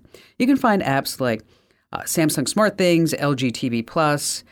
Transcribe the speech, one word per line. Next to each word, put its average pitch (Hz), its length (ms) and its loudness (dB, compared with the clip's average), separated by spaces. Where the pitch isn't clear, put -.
You 240 80 0
can 269 100 4
find 214 260 2
apps 135 360 -2
like, 117 240 -2
uh, - 100 -8
Samsung 151 420 0
SmartThings, 180 760 2
L 143 160 0
G 127 160 -2
T 127 180 -4
V 117 140 -2
Plus, 147 680 -2